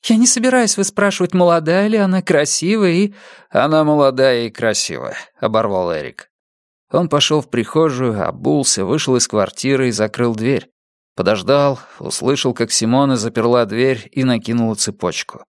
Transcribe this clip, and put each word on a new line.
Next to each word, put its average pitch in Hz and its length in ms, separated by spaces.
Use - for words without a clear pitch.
«Я 226 120
не 233 120
собираюсь 240 500
выспрашивать, 196 560
молодая 175 540
ли 220 100
она, 190 240
красивая 180 720
и...» 202 220
«Она 156 340
молодая 135 640
и 110 40
красивая», 95 680
оборвал 104 540
Эрик. - 360
Он 165 180
пошел 147 320
в - 80
прихожую, 123 760
обулся, 135 600
вышел 131 320
из 117 100
квартиры 127 600
и - 20
закрыл 107 420
дверь. 113 380
Подождал, 139 640
услышал, 123 540
как - 180
Симона 131 460
заперла 117 480
дверь 117 460
и 135 120
накинула 117 520
цепочку. - 720